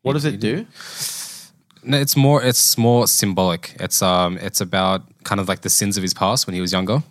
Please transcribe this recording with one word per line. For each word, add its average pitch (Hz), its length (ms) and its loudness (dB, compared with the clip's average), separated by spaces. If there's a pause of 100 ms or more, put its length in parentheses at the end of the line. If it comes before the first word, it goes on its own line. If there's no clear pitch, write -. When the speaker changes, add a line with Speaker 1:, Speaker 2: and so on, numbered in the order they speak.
Speaker 1:
What 131 100 0
Speaker 2:
He, 147 40 0
Speaker 1:
does 143 80 -2
it 151 80 2
Speaker 2:
he 101 60 -6
didn't. 123 300 -2
Speaker 1:
do? - 20 -20 (1160)
Speaker 2:
No, 139 100 2
it's 139 180 0
more, 139 260 4
it's - 360 2
more 120 280 4
symbolic. 92 720 0
It's, 90 240 -2
um, 90 360 2
it's 98 220 -4
about 95 420 0 (220)
kind 101 160 -2
of, 95 80 -4
like, 95 120 -2
the 95 100 -6
sins 101 260 0
of 95 60 -4
his 90 120 -2
past 101 320 0
when 92 80 -8
he 90 60 -4
was 90 120 -2
younger. 98 380 0